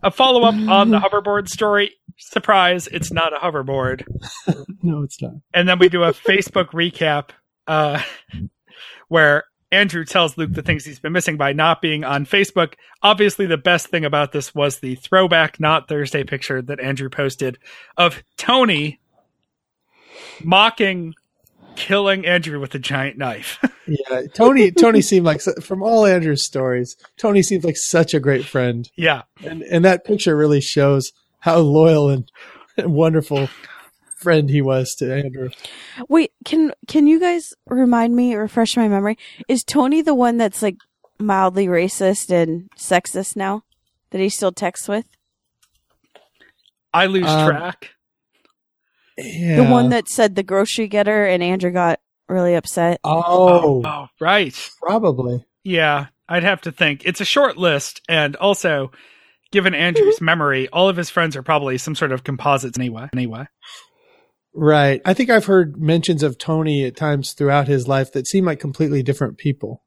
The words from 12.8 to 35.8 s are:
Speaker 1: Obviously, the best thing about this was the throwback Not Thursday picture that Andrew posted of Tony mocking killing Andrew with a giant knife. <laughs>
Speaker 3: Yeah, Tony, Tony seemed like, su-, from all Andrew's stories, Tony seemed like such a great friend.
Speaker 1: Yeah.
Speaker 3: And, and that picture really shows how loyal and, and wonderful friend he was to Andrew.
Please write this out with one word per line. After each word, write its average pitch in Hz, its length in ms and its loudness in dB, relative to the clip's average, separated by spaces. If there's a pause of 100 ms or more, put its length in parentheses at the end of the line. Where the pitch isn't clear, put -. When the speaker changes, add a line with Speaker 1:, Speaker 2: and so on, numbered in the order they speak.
Speaker 1:
Obviously, 202 440 -2
the 165 100 -2
best 170 300 -2
thing 160 180 -6
about 147 260 -4
this 147 240 -10
was 143 240 -2
the 127 160 -8
throwback 170 640 0
Not 156 280 0
Thursday 147 360 -4
picture 131 400 -6
that 135 160 -10
Andrew 135 300 -6
posted 131 480 -6 (400)
of 175 260 0 (140)
Tony 196 640 0 (1400)
mocking 185 720 0 (600)
killing 196 500 -2
Andrew 160 340 -2
with 139 160 -10
a 139 40 -6
giant 135 380 -4
knife. 123 460 -10
<laughs> - 80 0 (160)
Speaker 3:
Yeah, 135 360 -4 (100)
Tony, 226 380 6
Tony 220 320 6
seemed 180 240 4
like, 151 140 0
su-, - 200 -4
from 190 220 -8
all 220 240 4
Andrew's 160 360 2
stories, 123 540 -4 (200)
Tony 202 260 2
seemed 175 200 -2
like 165 140 -2
such 165 380 0
a 151 40 2
great 135 240 0
friend. 120 520 -4
Speaker 1:
Yeah. 156 260 -2 (220)
Speaker 3:
And, 160 180 -12
and 170 240 2
that 180 200 4
picture 202 300 0
really 147 240 4
shows 139 520 0 (300)
how 170 180 2
loyal 151 500 4
and, 131 180 -2 (500)
and 147 180 0
wonderful 151 520 0 (680)
friend 156 320 0
he 147 100 2
was 131 360 -2
to 131 200 -6
Andrew. 131 360 -6 (580)